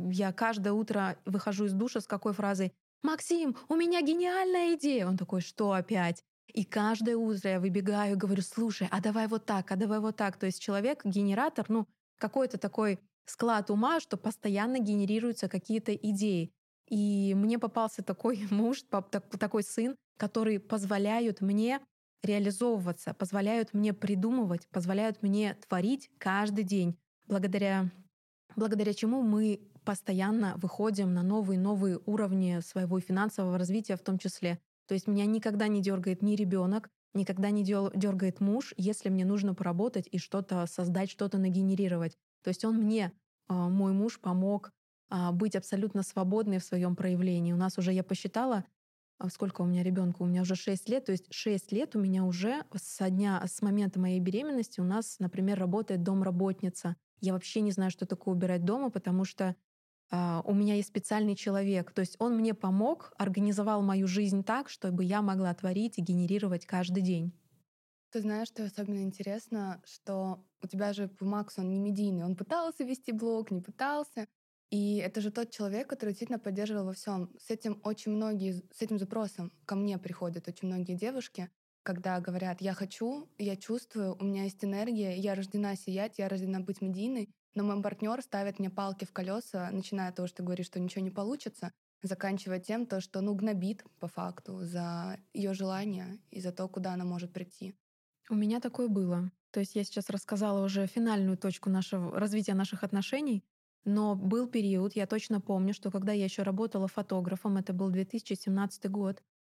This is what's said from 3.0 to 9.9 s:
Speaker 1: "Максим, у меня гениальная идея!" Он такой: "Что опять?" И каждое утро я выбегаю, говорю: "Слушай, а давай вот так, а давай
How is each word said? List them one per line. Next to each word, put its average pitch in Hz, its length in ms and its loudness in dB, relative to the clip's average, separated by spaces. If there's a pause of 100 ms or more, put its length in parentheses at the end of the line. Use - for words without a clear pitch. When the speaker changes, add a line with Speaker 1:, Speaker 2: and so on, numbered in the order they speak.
Speaker 1:
"Максим, 320 540 0 (120)
у 320 80 2
меня 339 260 4
гениальная 349 760 2
идея!" 269 300 2
Он 185 100 4
такой: 180 240 0
"Что 202 320 0
опять?" 180 500 2 (300)
И 208 120 0
каждое 220 520 2
утро 214 360 0
я 185 80 2
выбегаю, 202 580 2
говорю: 196 240 2
"Слушай, 220 480 -2
а 196 100 2
давай 214 260 2
вот 220 200 -2
так, 196 260 0
а 190 40 0
давай 214 240 0